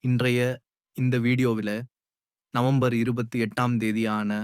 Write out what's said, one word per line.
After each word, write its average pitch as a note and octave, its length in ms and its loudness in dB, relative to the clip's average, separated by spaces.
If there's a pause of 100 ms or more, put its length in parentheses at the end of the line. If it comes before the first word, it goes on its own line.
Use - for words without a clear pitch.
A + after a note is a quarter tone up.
இன்றைய B2 340 2 (580)
இந்த B2+ 220 0
வீடியோவில A#2 520 0 (840)
நவம்பர் B2 400 2
இருபத்தி A#2+ 460 -2
எட்டாம் A#2+ 380 0
தேதியான G#2+ 520 -2 (140)